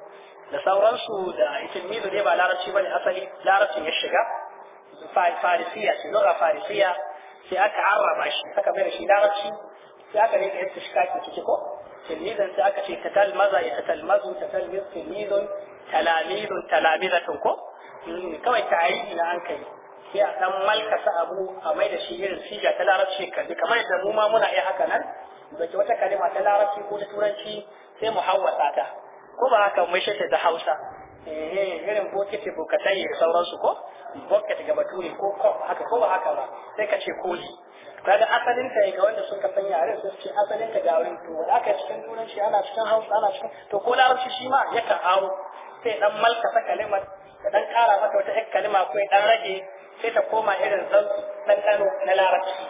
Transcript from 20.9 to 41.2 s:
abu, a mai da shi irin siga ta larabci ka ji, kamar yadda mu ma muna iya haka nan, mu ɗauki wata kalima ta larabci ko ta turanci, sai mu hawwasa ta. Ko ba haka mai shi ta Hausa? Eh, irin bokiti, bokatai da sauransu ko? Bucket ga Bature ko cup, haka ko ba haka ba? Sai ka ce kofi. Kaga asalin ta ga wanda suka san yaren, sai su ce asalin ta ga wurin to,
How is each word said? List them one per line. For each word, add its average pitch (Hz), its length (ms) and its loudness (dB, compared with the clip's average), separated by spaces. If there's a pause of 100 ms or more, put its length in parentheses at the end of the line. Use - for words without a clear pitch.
abu, 185 400 -2
a 156 180 -2
mai 196 140 2
da 170 80 -4
shi 170 180 -8
irin 185 240 -6
siga 202 340 -2
ta 180 100 -2
larabci 190 460 2
ka - 140 -4
ji, 175 120 -8
kamar 170 220 0
yadda 190 260 0
mu 208 100 -2
ma 214 160 4
muna 220 200 4
iya 185 120 2
haka 185 260 0
nan, 208 160 0 (440)
mu 151 100 -16
ɗauki 170 180 -6
wata 196 200 2
kalima - 360 0
ta 196 80 -4
larabci 202 460 2
ko 202 120 -6
ta 202 80 -6
turanci, 208 600 -4 (300)
sai 214 140 -2
mu 190 120 -2
hawwasa 175 500 2
ta. - 140 -2 (460)
Ko 254 180 0
ba 233 140 6
haka 196 240 2
mai 180 120 0
shi 202 180 -2
ta 160 200 0
Hausa? 165 400 0 (440)
Eh, 165 680 -6
irin 208 240 -2
bokiti, 202 400 -4
bokatai 160 480 0
da 160 180 -4
sauransu 170 420 2
ko? 269 120 2 (500)
Bucket - 400 0
ga 151 140 -2
Bature 165 340 -2
ko 196 280 -2
cup, 208 260 2
haka 180 200 -4
ko 233 140 0
ba 226 100 4
haka 160 280 0
ba? 127 80 -4 (300)
Sai 214 120 -2
ka 196 140 0
ce - 160 -6
kofi. 175 320 -6 (540)
Kaga 208 260 4
asalin 240 420 2
ta 214 160 2
ga 185 160 -2
wanda 208 240 2
suka 196 240 -4
san 196 160 -2
yaren, 175 320 0
sai - 140 -6
su - 80 -18
ce - 100 -10
asalin - 400 -2
ta - 100 -2
ga 165 200 2
wurin - 180 -2
to, 170 140 -14